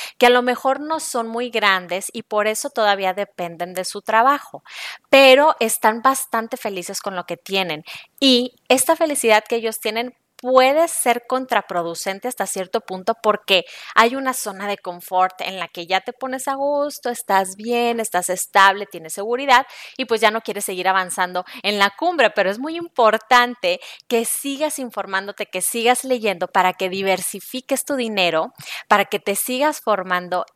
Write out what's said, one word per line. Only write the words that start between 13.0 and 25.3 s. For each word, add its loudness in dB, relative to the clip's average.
porque 2
hay 6
una -4
zona -8
de -4
confort -2
en -8
la -8
que -12
ya 0
te -10
pones -8
a -2
gusto, -4
estás 0
bien, -2
estás -2
estable, 4
tienes -14
seguridad 2
y -4
pues 0
ya 6
no -4
quieres -8
seguir -4
avanzando 0
en -2
la 6
cumbre, 2
pero 0
es -4
muy -8
importante 2
que 0
sigas -6
informándote, -6